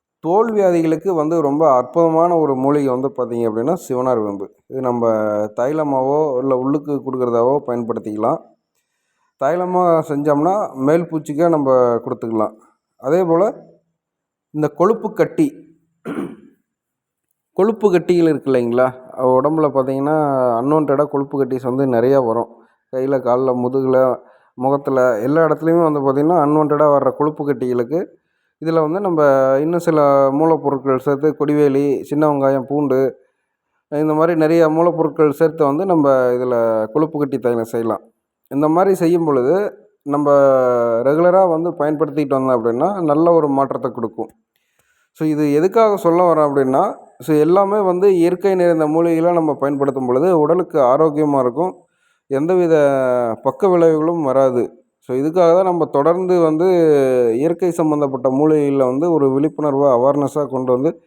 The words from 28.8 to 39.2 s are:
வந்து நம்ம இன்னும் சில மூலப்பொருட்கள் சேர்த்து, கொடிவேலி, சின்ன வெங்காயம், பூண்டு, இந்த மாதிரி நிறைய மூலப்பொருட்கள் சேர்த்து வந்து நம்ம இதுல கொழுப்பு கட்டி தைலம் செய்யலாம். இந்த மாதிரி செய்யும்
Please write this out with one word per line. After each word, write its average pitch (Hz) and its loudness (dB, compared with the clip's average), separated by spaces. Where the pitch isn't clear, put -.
வந்து 160 -2
நம்ம 175 0
இன்னும் 170 -2
சில 143 2
மூலப்பொருட்கள் 139 0
சேர்த்து, 143 -2
கொடிவேலி, 143 0
சின்ன 151 -2
வெங்காயம், 135 0
பூண்டு, 131 -2
இந்த 151 -2
மாதிரி 160 2
நிறைய 156 4
மூலப்பொருட்கள் 160 0
சேர்த்து 160 0
வந்து 147 0
நம்ம 156 2
இதுல 123 0
கொழுப்பு 156 -2
கட்டி 135 -4
தைலம் 117 -2
செய்யலாம். 113 -4
இந்த 147 -2
மாதிரி 185 2
செய்யும் 175 0